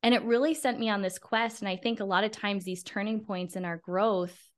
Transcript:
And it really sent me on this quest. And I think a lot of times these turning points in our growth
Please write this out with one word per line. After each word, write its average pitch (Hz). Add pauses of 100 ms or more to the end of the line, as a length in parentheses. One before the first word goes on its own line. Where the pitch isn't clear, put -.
And 233
it 233
really 247
sent 262
me 226
on 202
this 185
quest. 226
And 202
I 185
think 226
a 214
lot 196
of 214
times 202
these 180
turning 214
points 180
in 180
our 170
growth 180 (220)